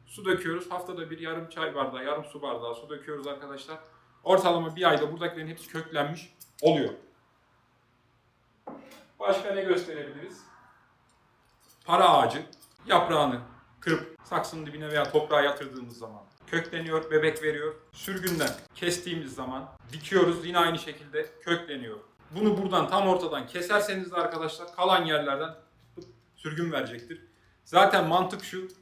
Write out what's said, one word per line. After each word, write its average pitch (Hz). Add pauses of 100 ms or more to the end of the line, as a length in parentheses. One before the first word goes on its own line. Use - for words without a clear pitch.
su -
döküyoruz. 175
Haftada 180
bir 160
yarım 165
çay 151
bardağı, 127
yarım 147
su 139
bardağı 117
su -
döküyoruz 143
arkadaşlar. 143 (460)
Ortalama 170
bir 175
ayda 147
buradakilerin 165
hepsi 165
köklenmiş 156 (280)
oluyor. 151 (2250)
Başka 196
ne 196
gösterebiliriz? 147 (1400)
Para 175
ağacı. 135 (400)
Yaprağını 151 (400)
kırıp -
saksının 160
dibine 151
veya 147
toprağa 151
yatırdığımız 131
zaman 107 (240)
kökleniyor, 165
bebek 156
veriyor. 151 (180)
Sürgünden 175 (240)
kestiğimiz 170
zaman 131 (220)
dikiyoruz, 170
yine 175
aynı 165
şekilde 151 (140)
kökleniyor. 139 (320)
Bunu 196
buradan 180
tam 196
ortadan 156
keserseniz 190
de 180
arkadaşlar 165
kalan 180
yerlerden 151 (840)
sürgün 160
verecektir. 127 (380)
Zaten 185
mantık 185
şu, 185 (140)